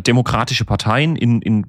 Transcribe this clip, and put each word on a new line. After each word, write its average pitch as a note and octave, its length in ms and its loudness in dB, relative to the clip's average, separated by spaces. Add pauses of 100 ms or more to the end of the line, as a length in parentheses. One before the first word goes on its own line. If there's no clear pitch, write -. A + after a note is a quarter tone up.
demokratische A#2+ 580 0
Parteien B2+ 500 0
in, A#2 280 2
in G#2+ 260 0